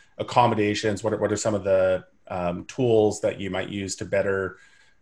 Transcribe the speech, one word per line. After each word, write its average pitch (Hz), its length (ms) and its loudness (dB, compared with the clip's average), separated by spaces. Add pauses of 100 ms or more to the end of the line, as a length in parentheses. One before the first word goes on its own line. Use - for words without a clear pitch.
(180)
accommodations? 107 840 2
What 107 100 0
are, 98 40 -2
what 104 140 0
are 101 60 -2
some 107 180 0
of 95 80 -4
the, 92 420 2 (220)
um, 90 380 -4
tools 110 560 2
that 104 180 -2
you 98 100 -6
might 92 200 -4
use 98 280 -6
to 107 80 -8
better, 98 520 -2 (440)